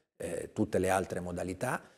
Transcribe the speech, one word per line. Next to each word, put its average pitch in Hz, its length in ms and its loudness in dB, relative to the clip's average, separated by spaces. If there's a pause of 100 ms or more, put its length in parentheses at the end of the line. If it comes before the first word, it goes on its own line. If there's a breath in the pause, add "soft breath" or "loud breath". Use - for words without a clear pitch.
(160)
eh, - 380 -6
tutte 107 240 2
le 92 100 4
altre 92 320 2
modalità, 90 600 -4 (160 soft breath)